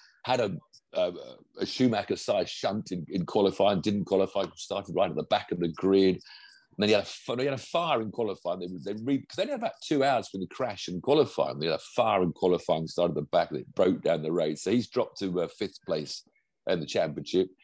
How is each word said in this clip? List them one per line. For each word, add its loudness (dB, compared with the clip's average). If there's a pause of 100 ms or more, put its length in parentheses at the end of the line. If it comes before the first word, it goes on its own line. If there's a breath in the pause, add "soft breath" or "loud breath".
(240 loud breath)
had 2
a, 0 (380)
a, 0 (480)
a -2
Schumacher-sized 0
shunt -4
in, -6
in -2
qualifying, 4
didn't 0
qualify, 2 (120)
started -6
right 2
at -6
the -2
back 0
of -4
the 0
grid. 4 (600 loud breath)
And 0
then 2
he 6
had 2
a -14
f-, -6
he 0
had 0
a -6
fire 0
in -6
qualifying. -4
They, -8
they -10
re-, 0
'cause -16
they 0
only -4
had -4
about -4 (140)
two 2
hours 2
for -10
the -6
crash -8
in -6
qualifying. 2
They -2
had 2
a -10
fire 4
in 2
qualifying, 2
started 0
at -4
the -8
back, 2
and -6
it -16
broke 4
down 2
the -2
race. 0
So 0
he's 2
dropped -2
to, 0
uh, -2
fifth -6
place -4 (420)
in 0
the -6
championship. -2 (160)